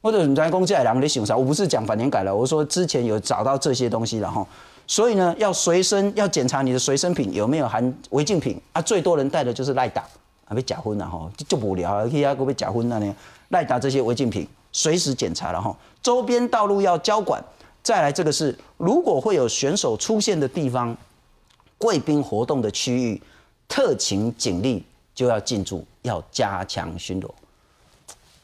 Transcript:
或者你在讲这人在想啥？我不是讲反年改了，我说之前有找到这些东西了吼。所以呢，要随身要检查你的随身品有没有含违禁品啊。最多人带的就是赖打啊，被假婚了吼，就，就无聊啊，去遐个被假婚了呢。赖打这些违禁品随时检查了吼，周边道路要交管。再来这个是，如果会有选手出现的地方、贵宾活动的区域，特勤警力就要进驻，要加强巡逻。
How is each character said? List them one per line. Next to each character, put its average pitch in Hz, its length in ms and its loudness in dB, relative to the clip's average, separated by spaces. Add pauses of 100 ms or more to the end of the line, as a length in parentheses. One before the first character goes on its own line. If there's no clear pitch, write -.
或 220 80 2
者 196 160 4
你 139 80 4
在 156 160 2
讲 185 160 2
这 196 80 2
人 127 260 4
在 143 60 2
想 139 180 0
啥？ 110 120 2
我 131 80 4
不 135 100 2
是 180 140 0
讲 113 180 0
反 107 100 0
年 120 140 0
改 110 140 0
了， 98 100 0
我 110 100 2
说 151 200 0
之 180 200 -2
前 143 200 0
有 110 160 0
找 - 240 -2
到 135 120 2
这 139 160 0
些 123 160 0
东 113 160 0
西 110 140 -4
了 98 100 -4
吼。 98 160 -4 (460)
所 233 200 4
以 214 60 2
呢， 180 200 4
要 208 160 2
随 175 300 2
身 196 340 2
要 202 100 2
检 143 220 0
查 135 140 0
你 131 100 0
的 127 60 2
随 139 180 0
身 175 160 0
品 127 220 -2
有 104 120 0
没 143 120 2
有 135 100 0
含 123 260 0 (140)
违 143 160 0
禁 175 160 0
品 - 180 -4 (140)
啊。 165 80 -2
最 180 220 0
多 170 160 4
人 139 100 0
带 147 160 0
的 123 80 -2
就 123 100 -6
是 135 120 -2
赖 127 120 0
打 - 160 -6 (440)
啊， - 80 -8
被 123 80 -2
假 - 160 -6
婚 107 180 -4
了 101 100 -4
吼， 82 300 -8
就， - 80 -14
就 - 140 0
无 104 160 -2
聊 90 180 -2
啊， 104 160 0
去 143 160 0
遐 139 100 2
个 131 80 -4
被 135 120 -2
假 - 160 -4
婚 117 180 -2
了 117 100 -2
呢。 101 160 -2 (360)
赖 175 120 2
打 131 160 -2
这 135 120 0
些 135 100 2
违 120 140 0
禁 120 160 0
品 92 180 -6 (240)
随 160 240 0
时 139 180 0
检 90 200 -4
查 - 180 -6
了 85 80 -2
吼， - 160 -6 (260)
周 247 200 2
边 240 260 2
道 220 160 2
路 202 160 2
要 185 160 4
交 208 240 2
管。 165 240 -4 (380)
再 220 180 2
来 147 100 4
这 160 140 -2
个 151 80 2
是， 143 240 -2 (220)
如 233 240 2
果 180 180 2
会 214 140 2
有 135 120 4
选 139 300 0
手 117 180 0
出 220 240 0
现 208 220 0
的 139 80 0
地 139 220 -2
方、 120 260 -4 (800)
贵 202 220 2
宾 147 240 2
活 113 240 -2
动 139 160 0
的 107 80 0
区 123 260 -2
域， 117 260 -2 (460)
特 254 260 2
勤 107 440 -2
警 92 240 -2
力 120 200 -2 (320)
就 127 120 0
要 113 120 2
进 101 240 -4
驻， 90 220 -8 (160)
要 101 300 -4
加 98 340 -4
强 85 340 -8
巡 92 220 -6
逻。 - 80 -12 (1160)